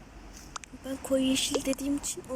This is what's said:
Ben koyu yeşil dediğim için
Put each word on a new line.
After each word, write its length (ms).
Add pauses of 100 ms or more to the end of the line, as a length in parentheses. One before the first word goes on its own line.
(840)
Ben 180
koyu 220
yeşil 400
dediğim 320
için 260 (140)